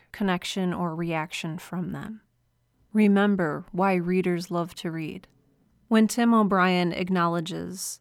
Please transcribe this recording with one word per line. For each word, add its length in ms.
connection 600
or 220
reaction 640
from 340
them. 300
Remember 800
why 220
readers 540
love 260
to 140
read. 380
When 180
Tim 260
O'Brien 600
acknowledges 1080